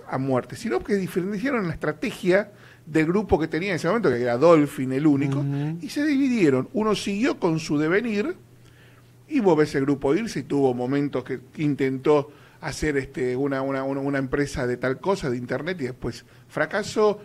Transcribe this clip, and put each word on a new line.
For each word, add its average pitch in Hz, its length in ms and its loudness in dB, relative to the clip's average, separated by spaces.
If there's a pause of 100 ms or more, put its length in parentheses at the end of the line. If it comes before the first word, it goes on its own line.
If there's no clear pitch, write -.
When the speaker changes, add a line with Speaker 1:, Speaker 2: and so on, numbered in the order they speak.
Speaker 1:
a - 100 -4
muerte, 131 380 -2
sino 359 280 -4
que 214 120 -2
diferenciaron 202 720 -2
la 156 60 -4
estrategia 190 760 -2 (340)
del 156 200 2
grupo 180 340 2
que 156 80 -2
tenía 160 220 -2
en 185 80 0
ese 160 100 -2
momento, 190 220 2
que 120 120 2
era 120 160 0
Dolphin 143 540 4
el 139 160 2
único, 139 320 2
Speaker 2:
Ujú. 143 420 -2
Speaker 1:
y 277 80 -10
se 294 160 -2
dividieron. 240 680 2
Uno 214 200 0
siguió 214 460 -2
con 160 220 0
su 156 160 -2
devenir, 208 580 0 (920)
y 294 100 0
vos 185 180 6
ves 156 180 4
el 139 80 2
grupo 139 300 2
irse 196 260 -2
y 131 40 -4
tuvo 135 300 2
momentos 135 500 -2
que 123 160 -8 (160)
intentó 139 760 0 (260)
hacer, 151 380 -4
este, 123 400 -4
una, 135 240 -2
una, 135 240 -4
una, 139 160 -4
una 139 180 -2
empresa 135 480 -2
de 123 80 -2
tal 127 240 -2
cosa, 185 300 -2
de 123 80 -2
internet, 139 420 -6
y 143 60 -8
después 120 400 -8 (240)
fracasó, 202 760 0